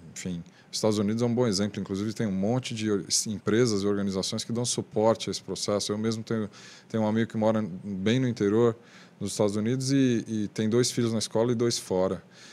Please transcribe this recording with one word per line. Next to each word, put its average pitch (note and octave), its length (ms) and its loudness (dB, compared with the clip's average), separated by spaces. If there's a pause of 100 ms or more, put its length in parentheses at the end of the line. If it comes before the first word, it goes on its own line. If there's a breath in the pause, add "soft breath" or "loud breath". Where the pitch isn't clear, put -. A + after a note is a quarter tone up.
(140)
enfim, F2 300 -8 (280 loud breath)
Estados G#2+ 280 2
Unidos G#2+ 240 0
é - 20 2
um A#2+ 80 0
bom B2 140 2
exemplo, G2+ 340 0
inclusive G2+ 320 -4
tem A2+ 140 -4
um G2 40 -2
monte A2+ 440 -2
de G#2+ 160 -2
or-, G2+ 140 -2 (200)
empresas G#2+ 560 2
e G2+ 60 0
organizações G2+ 560 -2
que A#2 100 -6
dão A#2+ 100 -2
suporte A2 640 0
a G2+ 40 -4
esse - 100 -6
processo. G2+ 500 -4
Eu G#2 60 -2
mesmo A2 260 -2
tenho, A2 240 -4 (400 loud breath)
tenho A2 160 -2
um G#2+ 40 2
amigo A2 240 0
que - 40 -10
mora A2 300 2 (180)
bem G2+ 360 0
no C3 80 2
interior A2 500 4 (420 loud breath)
dos G2+ 140 -6
Estados G#2 220 2
Unidos B2+ 360 0
e, C3 360 2
e G#2+ 200 -2
tem A2 200 -2
dois A#2+ 220 4
filhos A#2 240 0
na A2 60 0
escola A#2 320 0
e A#2+ 40 2
dois A#2 220 0
fora. F#2 460 0 (300 loud breath)